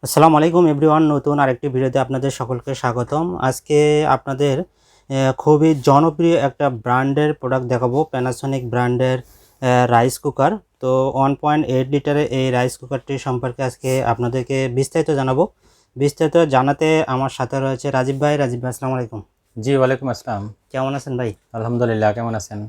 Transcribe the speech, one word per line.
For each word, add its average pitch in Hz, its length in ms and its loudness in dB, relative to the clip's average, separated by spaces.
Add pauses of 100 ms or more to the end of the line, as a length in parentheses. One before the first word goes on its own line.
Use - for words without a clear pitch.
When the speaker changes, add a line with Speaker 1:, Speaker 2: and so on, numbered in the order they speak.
Speaker 1:
আসসালামু 151 340 6
আলাইকুম 170 260 4 (100)
everyone, 156 320 4 (100)
নতুন 147 240 0
আরেকটি 135 280 0
ভিডিওতে 131 320 -2
আপনাদের 131 320 -2
সকলকে 127 440 -6
স্বাগতম। 127 500 -2 (120)
আজকে 151 680 2
আপনাদের, 135 540 0
আহ, - 760 -4
খুবই 151 460 4
জনপ্রিয় 160 540 4 (100)
একটা 139 220 -2
ব্র্যান্ডের 135 640 0
প্রোডাক্ট 131 320 -4
দেখাবো, 127 480 -2
Panasonic 127 560 -4
ব্র্যান্ডের, 123 500 0
আহ, 123 720 0
রাইস 120 280 4
কুকার। 143 320 0 (300)
তো 131 340 0
ওয়ান 135 200 0
পয়েন্ট 151 320 0
এইট 131 220 0
লিটারের 147 380 0
এই 131 240 -2
রাইস 123 260 -2
কুকারটি 135 400 -8
সম্পর্কে 127 460 -6
আজকে 131 400 -4
আপনাদেরকে 120 640 -2
বিস্তারিত 135 440 -2
জানাবো। 131 320 0 (520)
বিস্তারিত 147 420 0
জানাতে 156 720 2
আমার 131 220 -2
সাথে 135 300 -4
রয়েছে 135 320 -4
রাজীব 135 280 0
ভাই। 147 180 2
রাজীব 123 240 -2
ভাই, 127 80 -6
আসসালামু 131 260 -6
আলাইকুম। 117 260 -8 (380)
Speaker 2:
জি, 135 180 0
ওয়ালাইকুম 131 320 2
আসসালাম। 107 440 -8 (180)
Speaker 1:
কেমন 135 240 -4
আছেন 135 220 -6
ভাই? 117 160 -4 (200)
Speaker 2:
আলহামদুলিল্লাহ, 113 600 0
কেমন 117 220 -6
আছেন? 107 340 -10